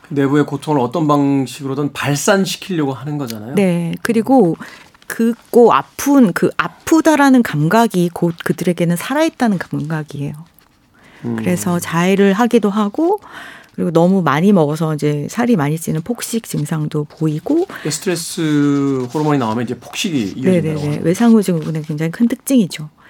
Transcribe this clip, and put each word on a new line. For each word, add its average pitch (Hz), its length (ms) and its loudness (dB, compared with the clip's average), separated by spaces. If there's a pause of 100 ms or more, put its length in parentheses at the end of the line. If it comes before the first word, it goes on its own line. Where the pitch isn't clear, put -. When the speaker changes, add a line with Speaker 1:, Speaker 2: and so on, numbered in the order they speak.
(100)
Speaker 1:
내부의 143 340 2
고통을 143 360 -2
어떤 147 280 0
방식으로든 139 840 0
발산시키려고 156 1000 -2
하는 139 240 -8
거잖아요. 113 380 -8
Speaker 2:
네. 175 480 0
그리고 226 560 2 (480)
긁고 226 680 2
아픈, 240 600 2
그 - 240 0
아프다라는 285 840 4
감각이 175 680 2
곧 170 220 -2 (100)
그들에게는 170 520 -2
살아있다는 262 600 -2
감각이에요. 147 760 -6 (920)
Speaker 1:
음. 117 120 -4
Speaker 2:
그래서 180 420 -2
자해를 190 560 2
하기도 226 340 2
하고 220 520 -2 (540)
그리고 185 160 -4
너무 175 320 4
많이 160 300 2
먹어서 156 420 2
이제 147 360 -2
살이 240 240 0
많이 151 240 0
찌는 160 240 -4
폭식 233 420 -6
증상도 151 600 -4
보이고. 160 600 -2 (220)
Speaker 1:
스트레스 143 1200 0
호르몬이 151 260 0
나오면 117 260 -2
이제 120 140 -6
폭식이 - 400 -6 (180)
이어진다고 185 140 -4
Speaker 2:
네네네. 156 300 -2
Speaker 1:
하는 147 240 -4
Speaker 2:
외상후 220 380 4
증후군의 160 400 -4
굉장히 156 280 -4
큰 233 160 0
특징이죠. 233 640 -2 (220)